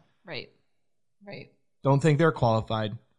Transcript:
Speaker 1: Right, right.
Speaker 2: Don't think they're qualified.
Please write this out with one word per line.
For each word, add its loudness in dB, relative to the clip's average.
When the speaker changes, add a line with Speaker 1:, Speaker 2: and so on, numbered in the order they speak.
Speaker 1:
Right, -14
right. -18
Speaker 2:
Don't 2
think 4
they're 4
qualified. -2